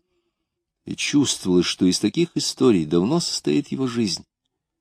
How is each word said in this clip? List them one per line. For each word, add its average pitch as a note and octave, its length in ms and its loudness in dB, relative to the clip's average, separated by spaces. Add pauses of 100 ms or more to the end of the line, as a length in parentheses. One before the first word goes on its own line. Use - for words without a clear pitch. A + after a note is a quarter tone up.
(840)
И - 100 -12
чувствовалось, F#2 720 0
что - 180 0
из F#2 140 2
таких E3 360 0
историй A#2 500 2
давно F2+ 340 0
состоит D3 520 -2
его C3+ 140 -4
жизнь, A#2 400 -4 (560)